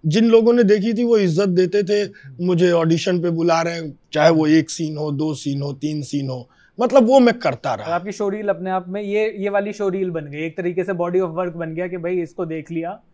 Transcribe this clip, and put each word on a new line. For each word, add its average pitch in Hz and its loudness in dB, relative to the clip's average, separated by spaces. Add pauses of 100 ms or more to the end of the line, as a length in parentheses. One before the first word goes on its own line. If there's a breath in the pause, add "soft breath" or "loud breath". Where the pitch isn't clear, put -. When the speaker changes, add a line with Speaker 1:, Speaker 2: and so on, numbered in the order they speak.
Speaker 1:
जिन 202 4
लोगों 226 6
ने 240 6
देखी 208 4
थी, 233 0
वो 233 4
इज्जत 190 2
देते 185 2
थे, 208 0
Speaker 2:
हम्म। 175 -8
Speaker 1:
मुझे 180 4
ऑडिशन 170 2
पे 175 0
बुला 165 2
रहे 170 -4
हैं, 160 -10 (140)
चाहे 151 6
वो 156 4
एक 156 4
सीन 156 -6
हो, 151 -4
दो 151 -2
सीन 139 -6
हो, 143 -6
तीन 151 -6
सीन 139 -6
हो, 127 -10 (300 soft breath)
मतलब, 240 4
वो 269 8
मैं 240 4
करता - -4
रहा। 113 -6
Speaker 2:
और 165 -4
आपकी 180 -4
शोरील 208 -4
अपने 185 -4
आप 185 -4
में, 196 -8
ये, 214 -2
ये 202 -4
वाली 202 -2
शोरील 196 -4
बन 160 -6
गई, 147 -12
एक 160 -8
तरीके 175 -4
से 196 -4
body 175 -2
of 180 -2
work 170 -6
बन 160 -8
गया 180 -6
कि 180 -8
भाई, 175 -4
इसको 165 -8
देख 160 -10
लिया। 170 -8 (120)